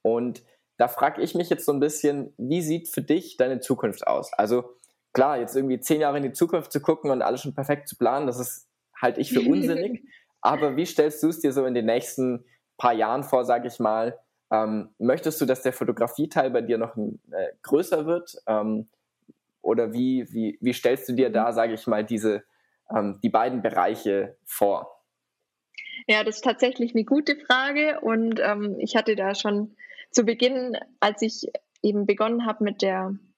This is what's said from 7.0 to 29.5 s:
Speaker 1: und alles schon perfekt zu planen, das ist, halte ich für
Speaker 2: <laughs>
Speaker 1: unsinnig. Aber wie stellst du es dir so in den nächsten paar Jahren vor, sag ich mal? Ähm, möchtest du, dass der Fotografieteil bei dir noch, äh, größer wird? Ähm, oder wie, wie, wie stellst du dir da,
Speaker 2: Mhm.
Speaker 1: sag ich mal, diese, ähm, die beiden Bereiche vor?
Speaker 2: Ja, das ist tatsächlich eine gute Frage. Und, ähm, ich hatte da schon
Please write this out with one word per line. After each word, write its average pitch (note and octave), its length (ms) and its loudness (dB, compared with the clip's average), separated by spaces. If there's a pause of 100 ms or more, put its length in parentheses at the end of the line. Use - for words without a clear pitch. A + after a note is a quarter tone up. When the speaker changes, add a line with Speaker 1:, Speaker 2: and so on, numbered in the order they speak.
Speaker 1:
und B2+ 100 2
alles B2 200 0
schon C#3+ 120 -8
perfekt C#3+ 340 -4
zu - 100 -16
planen, C3+ 300 2
das B2 120 -4
ist, - 280 -10 (280)
halte - 240 0
ich - 120 -2
für B3 100 4
Speaker 2:
<laughs> A#3+ 80 4
Speaker 1:
unsinnig. A#3+ 540 0 (380)
Aber C#3+ 360 2
wie E3 80 0
stellst D3+ 360 0
du D#3 80 2
es E3 100 -4
dir D3 120 2
so C3 140 0
in B2+ 80 0
den A#2+ 120 0
nächsten A#2+ 600 0 (320)
paar A#2+ 160 4
Jahren A2+ 300 0
vor, C3+ 220 0
sag B2 200 2
ich B2 140 -10
mal? A2+ 380 0 (340)
Ähm, G#2+ 460 0
möchtest C#3 440 0
du, D3 40 2
dass B2+ 160 0
der B2+ 120 0
Fotografieteil B2+ 760 -2
bei A#2+ 120 0
dir A2+ 160 0
noch, A2+ 200 -4
äh, F#2+ 540 -6 (100)
größer D#3 440 0
wird? E3+ 320 -4 (100)
Ähm, A2 400 -2 (720)
oder A2+ 320 0
wie, B2+ 380 -2
wie, A2 300 -4
wie A#2+ 120 2
stellst B2+ 360 0
du B2+ 40 -2
dir B2 160 4
da, A2+ 200 2
Speaker 2:
Mhm. A#2 40 -2
Speaker 1:
sag A2+ 180 2
ich A2 160 -8
mal, A2 180 0
diese, G#2+ 380 0 (460)
ähm, G#2 320 -2
die A#2 80 2
beiden A#2 320 2
Bereiche G2 840 0
vor? - 580 -2 (1040)
Speaker 2:
Ja, G#3+ 160 4
das G#3+ 140 -2
ist - 80 -14
tatsächlich B3 500 0
eine A3 100 4
gute C#4+ 300 2
Frage. C#4+ 680 0
Und, A3+ 380 0
ähm, G#3 400 -2
ich - 160 -4
hatte A3 200 2
da G3 200 -2
schon G#3 400 -4 (360)